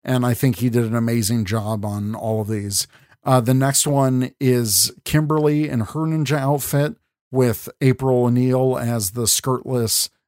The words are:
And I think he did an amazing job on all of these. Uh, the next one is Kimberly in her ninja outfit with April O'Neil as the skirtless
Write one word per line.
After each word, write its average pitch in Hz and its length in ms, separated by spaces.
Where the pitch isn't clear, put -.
And 127 220
I 120 80
think 127 220
he 123 120
did 117 160
an 110 100
amazing 117 520
job 107 380
on 104 300
all 110 280
of 101 60
these. 101 380
Uh, 131 160
the 123 140
next 135 320
one 131 540
is 120 520
Kimberly 151 640
in 127 100
her 113 220
ninja 156 360
outfit 143 600
with 127 380
April 131 440
O'Neil 127 520
as 117 360
the 120 100
skirtless 123 840